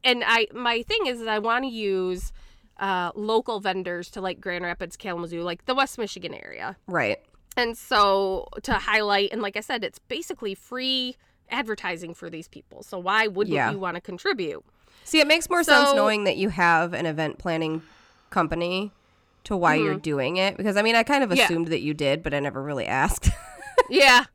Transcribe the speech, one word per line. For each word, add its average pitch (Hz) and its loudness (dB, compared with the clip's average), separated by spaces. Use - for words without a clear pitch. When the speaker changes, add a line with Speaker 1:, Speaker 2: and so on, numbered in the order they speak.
Speaker 1:
And 247 2
I, 226 2
my 233 -2
thing 415 -2
is 247 -4
that 226 -6
I 214 0
wanna 233 0
use, 190 -2
uh, 180 -2
local 220 0
vendors 185 -4
to, 202 -10
like, 185 -6
Grand 175 -6
Rapids, 175 -6
Kalamazoo, 170 -8
like, 170 -6
the 254 0
West 269 0
Michigan 190 -8
area. - -12
Speaker 2:
Right. 139 2
Speaker 1:
And 233 -2
so 196 2
to 262 -2
highlight, 202 2
and 226 -4
like 202 -4
I - -2
said, 226 -6
it's - -8
basically 254 -8
free 254 -4
advertising 190 -6
for 170 -14
these 160 -14
people. - -20
So - -12
why 202 2
wouldn't 190 0
Speaker 2:
Yeah. 131 2
Speaker 1:
you 202 -6
wanna 175 -6
contribute? 185 -4
Speaker 2:
See, - 2
it 320 6
makes 320 2
more 349 4
sense 285 6
Speaker 1:
So 277 4
Speaker 2:
knowing 214 2
that 190 0
you 190 0
have 170 2
an 170 -4
event 156 -4
planning 160 -4
company 175 -2
to 202 -4
why 156 4
you're 156 2
Speaker 1:
Mm-hmm. - -8
Speaker 2:
doing 147 -2
it. 190 0
Because, 202 0
I 208 2
mean, 226 4
I 226 4
kind 277 2
of 196 0
Speaker 1:
Yeah. 240 4
Speaker 2:
assumed 165 0
that 160 -2
you 151 -2
did, 151 0
but 147 -4
I 143 0
never 139 -4
really 139 -4
asked. - 0
<laughs> - -2
Speaker 1:
Yeah. 269 8